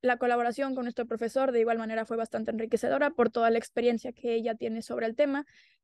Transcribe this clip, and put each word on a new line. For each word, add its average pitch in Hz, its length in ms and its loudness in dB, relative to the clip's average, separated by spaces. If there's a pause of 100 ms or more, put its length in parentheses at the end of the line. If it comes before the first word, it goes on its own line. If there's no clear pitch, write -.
La 247 140 2
colaboración 240 560 0
con 254 120 -4
nuestro 240 200 -4
profesor 233 460 0
de 233 80 2
igual 226 180 2
manera 220 280 -4
fue 226 120 -4
bastante 226 320 -4
enriquecedora 240 640 0
por 240 180 4
toda 233 220 4
la 226 80 4
experiencia 240 540 0
que 233 200 -4
ella 226 220 -2
tiene 226 260 -4
sobre 240 240 -4
el 226 100 -2
tema 285 300 2 (380)